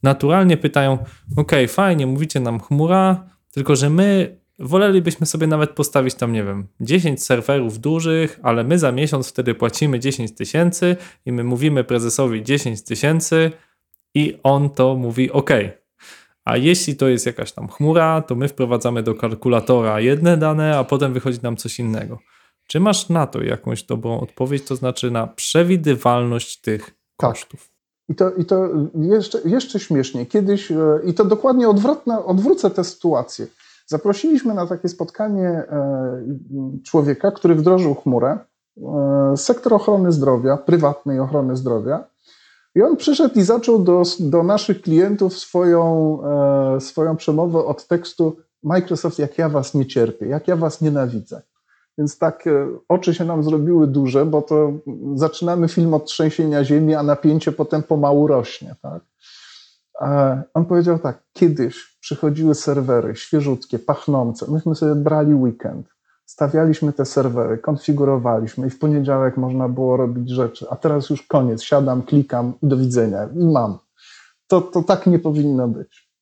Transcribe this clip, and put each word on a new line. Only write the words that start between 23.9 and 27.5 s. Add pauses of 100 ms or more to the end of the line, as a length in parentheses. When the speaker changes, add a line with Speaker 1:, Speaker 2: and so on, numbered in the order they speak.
Speaker 1:
odpowiedź,
to
znaczy
na
przewidywalność
tych (320)
Speaker 2:
Tak.
Speaker 1:
kosztów? (380)